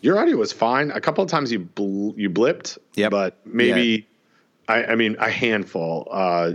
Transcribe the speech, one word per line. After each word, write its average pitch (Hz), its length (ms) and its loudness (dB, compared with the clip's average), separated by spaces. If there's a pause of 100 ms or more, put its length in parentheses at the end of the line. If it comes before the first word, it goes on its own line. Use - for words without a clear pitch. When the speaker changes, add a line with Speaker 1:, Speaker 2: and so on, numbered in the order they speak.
Speaker 1:
Your 185 160 4
audio 330 180 2
was 110 160 -2
fine. 131 380 0
A 220 100 -6
couple 165 240 0
of 170 60 -6
times 143 200 0
you 113 100 -2
bl-, 101 560 -4
you 104 140 -2
blipped, 113 460 0 (180)
Speaker 2:
Yep. 101 160 0
Speaker 1:
but 98 360 -2
maybe, 117 600 2 (640)
Speaker 2:
Yeah. 113 60 2
Speaker 1:
I, 117 180 2
I - 20 2
mean, 113 240 2
a 110 120 0
handful, 95 800 -2
uh, 87 440 0